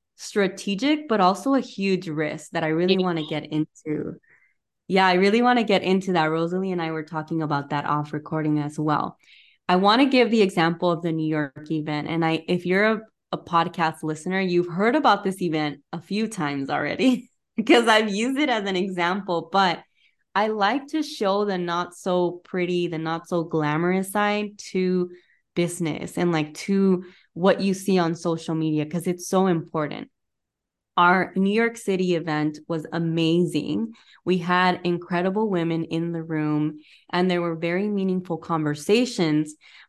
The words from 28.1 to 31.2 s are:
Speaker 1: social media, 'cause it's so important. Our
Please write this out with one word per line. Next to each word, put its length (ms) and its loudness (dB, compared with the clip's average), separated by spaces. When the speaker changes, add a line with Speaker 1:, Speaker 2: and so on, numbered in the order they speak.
Speaker 1:
social 400 -4
media, 320 0
'cause 200 -6
it's 220 -4
so 200 4
important. 640 -4
Our 400 4